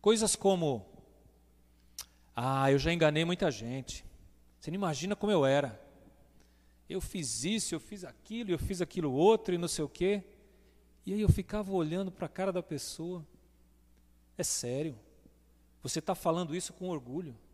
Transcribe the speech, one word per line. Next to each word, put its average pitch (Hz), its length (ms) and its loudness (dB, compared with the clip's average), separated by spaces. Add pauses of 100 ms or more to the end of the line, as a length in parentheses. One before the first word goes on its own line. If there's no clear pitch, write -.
Coisas 214 340 4
como, 165 480 2 (1500)
"Ah, 135 360 4
eu 139 80 6
já 160 120 2
enganei 160 320 4
muita 175 280 0
gente. 120 520 -8 (560)
Você - 120 -10
não 175 40 -4
imagina 185 400 -2
como 208 160 0
eu 156 140 6
era. 135 340 2 (1080)
Eu 190 100 -4
fiz 127 440 -6
isso, 202 320 -2
eu 156 40 -6
fiz 196 240 -14
aquilo, 214 460 -10
eu 170 80 2
fiz 185 240 -2
aquilo 160 320 -2
outro 196 400 6
e 175 60 0
não 170 80 -2
sei 156 180 -4
o 139 40 -8
quê." 196 340 0 (840)
E 190 80 -4
aí 208 80 -2
eu 202 80 4
ficava 202 420 0
olhando 180 400 -2
pra 175 160 -8
cara 190 240 -4
da 175 120 -2
pessoa. 165 600 -8 (1120)
"É 170 80 -4
sério? 135 540 -4 (840)
Você 143 180 -4
tá 185 140 -2
falando 165 400 0
isso - 180 -6
com 185 160 -8
orgulho? 139 480 -8 (160)